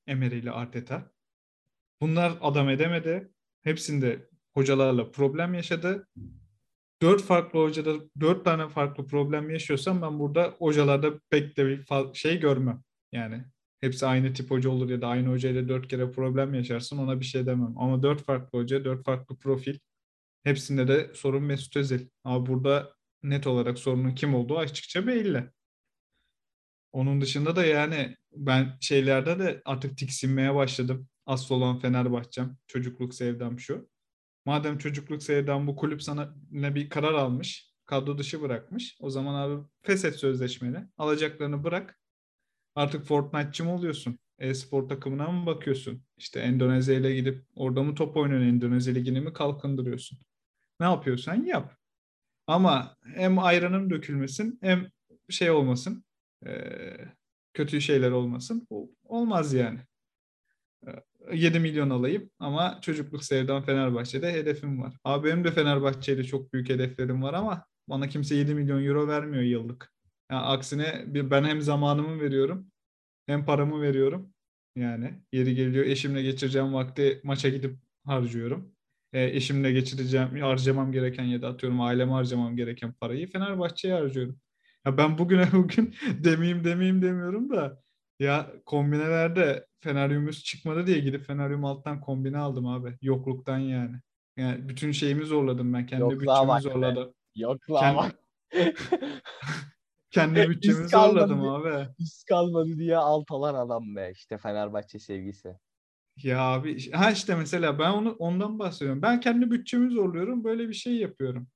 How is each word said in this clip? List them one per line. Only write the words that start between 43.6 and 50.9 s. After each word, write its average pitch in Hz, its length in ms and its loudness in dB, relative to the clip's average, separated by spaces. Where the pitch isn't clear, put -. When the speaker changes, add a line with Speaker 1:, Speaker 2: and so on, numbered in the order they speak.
Speaker 1:
mı 175 100 -2
oluyorsun? 156 440 -6
E-spor 131 500 -4
takımına 139 400 -4
mı 175 180 -2
bakıyorsun? 139 560 -4
İşte - 240 -10
Endonezya 127 540 4
ile 131 200 2
gidip 131 300 -2
orada 131 280 -2
mı 147 120 -2
top 156 220 -2
oynuyorsun? 139 320 4
Endonezya 123 460 2
ligini 127 260 0
mi 160 120 -6
kalkındırıyorsun? 139 840 -4
Ne 165 60 2
yapıyorsan 151 580 0